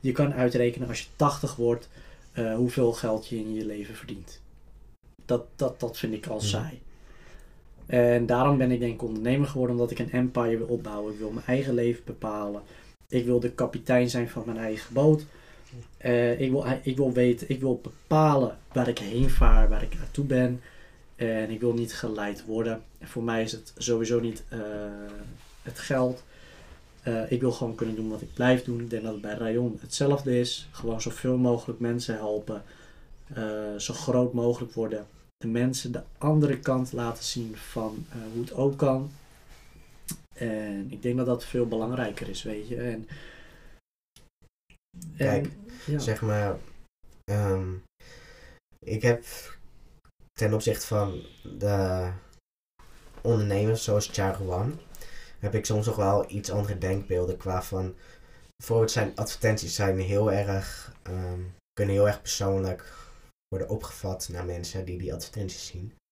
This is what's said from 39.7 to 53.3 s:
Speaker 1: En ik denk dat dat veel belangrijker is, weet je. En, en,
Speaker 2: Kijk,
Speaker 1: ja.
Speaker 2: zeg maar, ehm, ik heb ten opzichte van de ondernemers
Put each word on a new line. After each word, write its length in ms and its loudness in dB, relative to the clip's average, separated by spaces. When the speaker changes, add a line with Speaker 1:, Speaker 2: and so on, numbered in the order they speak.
Speaker 1:
En 560 -6
ik 120 -14
denk 140 0
dat 100 2
dat 180 0
veel 220 0
belangrijker 640 -2
is, 140 -8
weet 260 -8
je. 80 -6
En, 320 -6
en, 180 -14
Speaker 2:
Kijk, 320 2
Speaker 1:
ja. 120 -2
Speaker 2:
zeg 240 -2
maar, 340 2
ehm, 440 0
ik 240 -4
heb 220 4
ten 220 0
opzichte 320 0
van 360 0
de 500 2
ondernemers 640 2